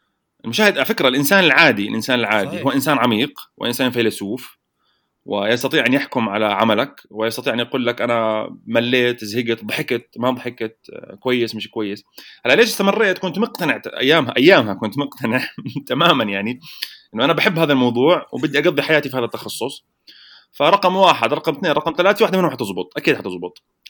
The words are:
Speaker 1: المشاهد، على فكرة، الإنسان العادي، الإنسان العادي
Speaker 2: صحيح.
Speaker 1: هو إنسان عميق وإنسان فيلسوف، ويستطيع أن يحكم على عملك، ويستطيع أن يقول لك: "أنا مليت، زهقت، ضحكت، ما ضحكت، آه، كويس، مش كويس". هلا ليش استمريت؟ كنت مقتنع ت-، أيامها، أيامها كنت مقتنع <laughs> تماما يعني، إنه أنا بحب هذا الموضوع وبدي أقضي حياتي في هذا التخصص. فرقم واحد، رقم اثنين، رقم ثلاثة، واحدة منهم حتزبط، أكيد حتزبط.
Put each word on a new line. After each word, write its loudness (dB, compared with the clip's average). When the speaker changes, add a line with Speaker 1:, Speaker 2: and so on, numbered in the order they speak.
Speaker 1:
المشاهد، 2
على 0
فكرة، 0
الإنسان 4
العادي، 4
الإنسان -2
العادي 0
Speaker 2:
صحيح. -8
Speaker 1:
هو 0
إنسان 0
عميق 0
وإنسان -2
فيلسوف، -4
ويستطيع 0
أن 2
يحكم -2
على -2
عملك، 0
ويستطيع -4
أن -4
يقول -4
لك: -2
"أنا -2
مليت، 0
زهقت، -4
ضحكت، -6
ما 0
ضحكت، -8
آه، -18
كويس، -2
مش -10
كويس". -8
هلا 6
ليش 6
استمريت؟ 0
كنت -6
مقتنع -2
ت-، -16
أيامها، 2
أيامها 6
كنت -6
مقتنع -4
<laughs> -10
تماما 2
يعني، -4
إنه 0
أنا 2
بحب 0
هذا 2
الموضوع 2
وبدي -2
أقضي 2
حياتي 0
في -6
هذا -2
التخصص. -10
فرقم 2
واحد، 4
رقم -2
اثنين، -2
رقم -2
ثلاثة، 2
واحدة 2
منهم 2
حتزبط، -6
أكيد 0
حتزبط. -10